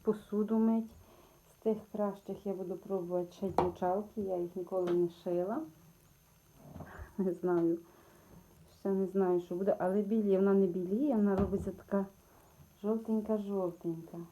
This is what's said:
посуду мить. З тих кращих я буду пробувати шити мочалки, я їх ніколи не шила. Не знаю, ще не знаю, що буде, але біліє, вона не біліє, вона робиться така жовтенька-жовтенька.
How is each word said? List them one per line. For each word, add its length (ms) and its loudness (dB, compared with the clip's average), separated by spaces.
посуду 580 0
мить. 360 0
З 40 -20
тих 140 0
кращих 540 -4
я 80 -2
буду 220 -6
пробувати 560 -4
шити 320 0
мочалки, 580 -2
я 160 -4
їх 180 -6
ніколи 380 -2
не 160 2
шила. 520 -4
Не 160 0
знаю, 460 2
ще 100 -4
не 180 2
знаю, 340 2
що 140 -8
буде, 240 2
але 220 2
біліє, 360 2
вона 160 6
не 140 6
біліє, 480 0
вона 200 4
робиться 360 0
така 340 -2
жовтенька-жовтенька. 1300 -2